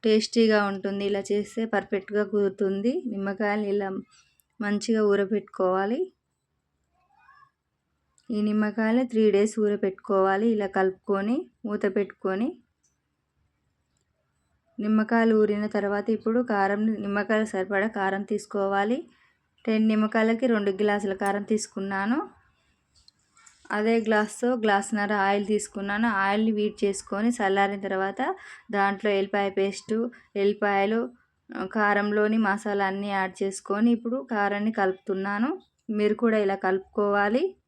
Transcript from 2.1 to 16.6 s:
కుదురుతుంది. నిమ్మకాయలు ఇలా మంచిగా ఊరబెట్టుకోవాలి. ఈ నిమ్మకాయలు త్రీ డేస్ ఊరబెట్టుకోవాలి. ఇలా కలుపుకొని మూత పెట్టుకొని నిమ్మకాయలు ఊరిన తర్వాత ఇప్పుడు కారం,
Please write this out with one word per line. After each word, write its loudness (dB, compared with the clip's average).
కుదురుతుంది. 0
నిమ్మకాయలు -2
ఇలా -2
మంచిగా 0
ఊరబెట్టుకోవాలి. 0
ఈ 0
నిమ్మకాయలు 0
త్రీ 4
డేస్ 2
ఊరబెట్టుకోవాలి. 0
ఇలా -2
కలుపుకొని 0
మూత -2
పెట్టుకొని -2
నిమ్మకాయలు 2
ఊరిన 2
తర్వాత -2
ఇప్పుడు -2
కారం, 0